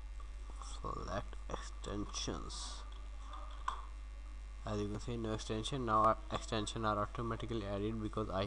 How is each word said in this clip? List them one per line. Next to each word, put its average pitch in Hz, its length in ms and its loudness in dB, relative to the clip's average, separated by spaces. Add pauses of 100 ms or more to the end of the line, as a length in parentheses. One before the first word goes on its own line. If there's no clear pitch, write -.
(800)
select - 560 -2 (140)
extensions. - 1300 -2 (1800)
As 107 140 2
you 104 80 4
can 107 100 0
see, 120 180 -2
no 110 160 2
extension. 110 540 0
Now 110 140 10
our 110 160 8 (140)
extension 110 540 0
are 107 140 4
automatically 110 680 0
added 104 380 0
because 107 260 0
I 95 180 2